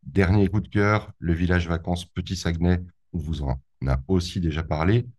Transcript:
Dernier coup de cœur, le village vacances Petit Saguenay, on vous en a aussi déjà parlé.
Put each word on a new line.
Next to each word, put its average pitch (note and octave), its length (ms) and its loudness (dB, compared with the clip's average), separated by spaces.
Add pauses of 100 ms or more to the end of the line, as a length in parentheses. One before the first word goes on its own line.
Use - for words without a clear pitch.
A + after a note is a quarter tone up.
Dernier F#2+ 460 4
coup G2+ 120 0
de - 60 -8
cœur, G#2 540 0
le E2+ 120 0
village F2 360 2
vacances E2+ 380 -2
Petit - 280 -6
Saguenay, F2 460 0 (320)
on F2 60 -4
vous D2+ 240 -6
en C2+ 180 -4 (260)
a C2+ 220 0
aussi F#2 320 0
déjà D#2+ 240 -2
parlé. E2+ 420 2 (120)